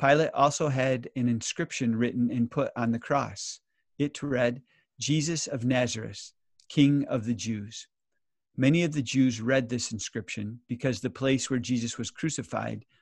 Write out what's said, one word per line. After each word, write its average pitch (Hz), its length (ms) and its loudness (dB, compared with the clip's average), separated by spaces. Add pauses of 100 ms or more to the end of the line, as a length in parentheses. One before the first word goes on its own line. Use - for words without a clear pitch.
Pilate 147 320 6
also 143 360 2
had 131 460 0
an 123 140 2
inscription 117 640 -2
written 120 360 2
and 117 180 0
put 139 260 -2
on 117 160 0
the 117 60 0
cross. 120 600 -4 (400)
It 147 240 -4
read, 127 400 0 (360)
"Jesus 151 460 0
of 123 180 -6
Nazareth, 117 680 -2 (360)
King 143 360 6
of 117 200 -2
the 120 100 -2
Jews." 104 520 -8 (680)
Many 170 260 4
of 156 100 0
the 147 100 -2
Jews 127 380 2
read 123 280 0
this 120 220 -4
inscription 107 760 -8
because 123 340 -2
the 123 100 -4
place 135 400 0
where 127 80 0
Jesus 117 400 -2
was 117 100 -6
crucified 113 720 -6 (180)